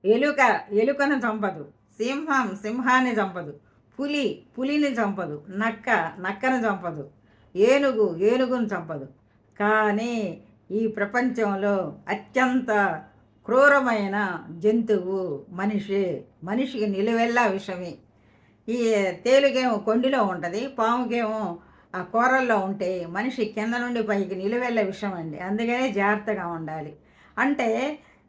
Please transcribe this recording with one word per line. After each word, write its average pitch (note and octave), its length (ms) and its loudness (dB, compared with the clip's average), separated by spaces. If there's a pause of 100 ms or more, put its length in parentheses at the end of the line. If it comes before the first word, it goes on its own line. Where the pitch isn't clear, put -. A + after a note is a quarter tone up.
ఎలుక B3 560 4 (100)
ఎలుకను C#4 440 2
చంపదు, G#3 520 -4 (340)
సింహం C4 540 -2
సింహాన్ని B3 580 2
చంపదు, F3+ 460 -4 (400)
పులి C#4+ 440 -2 (160)
పులిని C#4+ 280 2
చంపదు, G3 640 -2
నక్క G#3+ 400 -4 (300)
నక్కను G3+ 360 -2
చంపదు, F3 540 -4 (460)
ఏనుగు A3 640 4
ఏనుగును A#3+ 480 2
చంపదు. D#3+ 420 -8 (520)
కానీ G#3+ 840 0 (300)
ఈ A3 160 0
ప్రపంచంలో G3+ 1080 0 (140)
అత్యంత G#3 920 0 (440)
క్రూరమైన G#3+ 1040 4
జంతువు F#3 1000 0
మనిషే. G3 760 -2 (200)
మనిషికి G#3+ 440 -2
నిలువెల్లా A#3 580 0
విషమే. F#3 480 -6 (760)
ఈ A#3 260 2 (300)
తేలుగేమో B3+ 520 4
కొండిలో B3 460 2
ఉంటది, F#3 440 -2
పాముకేమో A3 920 -2 (380)
ఆ F#3 60 -6
కూరల్లో A#3+ 560 2
ఉంటే F#3+ 520 -2
మనిషి A3 360 -2
కింద A3 280 -4
నుండి A#3+ 300 -2
పైకి G3 320 0
నిలువెల్ల A#3 460 0
విషం G3 320 -2
అండి. D#3+ 260 -8
అందుకనే A#3 520 -2
జాగ్రత్తగా G3+ 560 0
ఉండాలి. D#3 480 -8 (420)
అంటే C4+ 600 -2 (300)